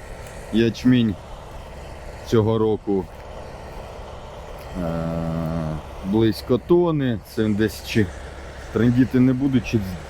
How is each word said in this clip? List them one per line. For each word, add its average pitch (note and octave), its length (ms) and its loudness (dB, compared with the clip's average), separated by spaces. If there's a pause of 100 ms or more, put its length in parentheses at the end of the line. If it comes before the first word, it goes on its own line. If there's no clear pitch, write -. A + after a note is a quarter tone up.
(520)
ячмінь A#2 640 4 (1120)
цього A2+ 320 4
року, G#2 460 2 (1800)
е, E2 100 0 (1120)
близько A2 540 2
тони. D#3 600 2 (160)
Це A2 100 0
він G#2+ 100 2
десь, G#2 320 0
чи G#2+ 200 2 (680)
трендіти A#2+ 480 4
не B2+ 120 6
буду, C3 280 2
чи - 180 0 (320)